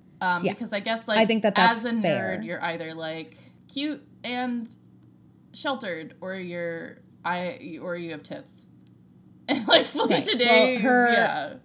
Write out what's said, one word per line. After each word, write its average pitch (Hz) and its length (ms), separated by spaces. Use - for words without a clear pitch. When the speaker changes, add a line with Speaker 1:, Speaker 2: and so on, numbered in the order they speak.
Speaker 1:
Um, 180 220
Speaker 2:
Yeah. 190 80
Speaker 1:
because 220 220
I 202 80
guess, 226 260
Speaker 2:
I 214 100
Speaker 1:
like, 220 120
Speaker 2:
think 226 140
that 208 120
that's 233 240
Speaker 1:
as 226 60
a 233 60
nerd, 226 100
Speaker 2:
fair. 123 420
Speaker 1:
you're 170 180
either, 165 320
like, 160 440
cute 285 320
and 240 460
sheltered, 196 680
or 185 140
you're, 170 640
I, 175 580
or 175 140
you 170 160
have 147 120
tits. - 480
<laughs> - 40
And, 220 180
like, 320 200
Felicia - 460
Speaker 2:
Right. 247 60
Speaker 1:
Day, 247 360
Speaker 2:
Well, 202 80
her 247 280
Speaker 1:
yeah. 151 420